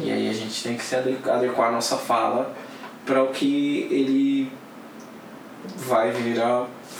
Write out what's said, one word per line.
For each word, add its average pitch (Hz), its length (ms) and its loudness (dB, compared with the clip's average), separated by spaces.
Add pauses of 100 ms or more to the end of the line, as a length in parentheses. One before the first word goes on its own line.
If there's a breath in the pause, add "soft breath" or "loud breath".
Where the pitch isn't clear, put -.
E - 100 0
aí 107 160 0
a 110 40 0
gente 113 300 -4
tem 120 140 -2
que - 80 -6
se - 100 -2
ade-, 131 220 2 (120)
adequar 123 380 2
a 117 60 2
nossa - 240 0
fala 113 580 0 (500 loud breath)
pra 131 160 4
o 135 100 2
que 143 600 2
ele 135 580 4 (1300)
vai 117 360 2
vir 117 300 0
a 123 240 2 (340)